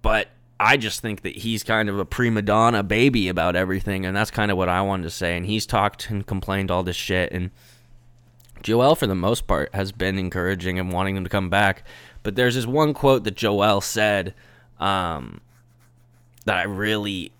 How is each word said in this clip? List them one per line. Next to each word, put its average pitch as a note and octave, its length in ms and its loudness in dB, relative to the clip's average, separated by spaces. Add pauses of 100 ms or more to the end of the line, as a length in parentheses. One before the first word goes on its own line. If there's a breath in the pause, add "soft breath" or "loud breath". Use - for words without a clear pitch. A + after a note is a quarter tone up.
but G#2+ 280 0 (320)
I A2+ 160 6
just A2 240 -4
think G#2+ 220 -6
that - 140 -8
he's A2 280 -4
kind A2 240 2
of G2+ 100 -2
a F#2+ 60 0
prima A2+ 360 2
donna G#2+ 440 4
baby A2 440 4
about F2 280 2
everything, F#2+ 500 -2
and F#2 100 -2
that's G#2 140 0
kind G#2 220 0
of F#2 40 0
what F#2 120 0
I F2+ 140 2
wanted G2 200 -2
to E2 80 -6
say. F2 260 -4
And F2 80 -6
he's G#2+ 220 -2
talked G#2 420 -2
and G2+ 160 -6
complained G2 460 -4
all F2+ 140 0
this F2 100 -4
shit, F#2 380 -2
and F2+ 180 -4 (1120 soft breath)
Joel, B2 320 4
for A#2+ 140 -2
the F#2+ 80 0
most F#2+ 320 0
part, D2 260 -2
has G2 160 -4
been F#2+ 280 -2
encouraging F2+ 600 -2
and F#2 140 -4
wanting F#2+ 240 -2
them F#2+ 80 -4
to F2 60 -8
come F#2+ 200 -2
back. G2 320 2 (400 loud breath)
But G2+ 140 -4
there's B2 180 2
this B2 120 -2
one D3 280 2
quote C3+ 300 2
that G2+ 100 -4
Joel G2+ 460 2
said, G2+ 540 0 (440 soft breath)
um, E2 600 -2 (1040)
that G2 140 0
I F2+ 40 -2
really G#2 760 -4